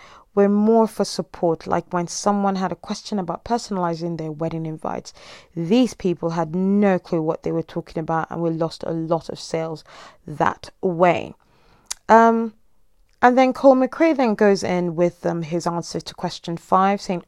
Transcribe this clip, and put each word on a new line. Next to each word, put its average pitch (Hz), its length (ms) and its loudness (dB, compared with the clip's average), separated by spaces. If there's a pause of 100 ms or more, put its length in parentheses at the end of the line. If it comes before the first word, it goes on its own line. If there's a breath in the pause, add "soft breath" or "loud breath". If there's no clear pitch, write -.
(360 loud breath)
were 202 120 6
more 214 400 4
for - 160 -4
support, - 600 -4
like 175 280 -2
when 175 160 -2
someone 202 480 -2
had 185 160 -4
a - 20 -6
question - 460 -8
about 175 240 -8
personalizing 170 760 -4
their 160 140 -8
wedding 160 340 -6
invites. - 460 -8 (420 loud breath)
These 196 400 2
people 170 360 -2
had 165 260 -4
no 196 420 2
clue 165 240 -4
what 160 220 -4
they 165 80 -4
were 165 100 -2
talking - 380 -10
about, 160 320 -4
and 165 100 -6
we 170 80 0
lost 160 320 -4
a - 80 -6
lot 165 380 -4
of 156 100 -12
sales 160 460 -8 (420 loud breath)
that - 440 -2 (120)
way." 175 520 0 (720 soft breath)
Um, 226 460 4 (680)
and 247 160 6
then 254 140 4
Cole 269 240 6
McRae 262 400 2
then 240 180 0
goes 202 300 2
in 175 320 -2
with, 175 280 0
um, 170 180 -2
his 170 260 -4
answer 170 320 -6
to - 140 -14
question - 420 -8
five, 196 440 0
saying, 180 260 -6